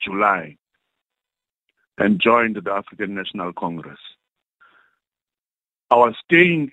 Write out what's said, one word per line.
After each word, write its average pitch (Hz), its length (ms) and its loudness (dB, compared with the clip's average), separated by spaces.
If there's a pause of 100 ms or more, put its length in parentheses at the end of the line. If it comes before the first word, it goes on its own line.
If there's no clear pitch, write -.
July 95 540 -2 (1400)
and 101 200 2
joined 113 380 2
the 98 160 -6
African 98 420 -8
National 92 380 -8
Congress. 82 480 -10 (1900)
I 120 40 4
was 117 280 4
staying 170 500 2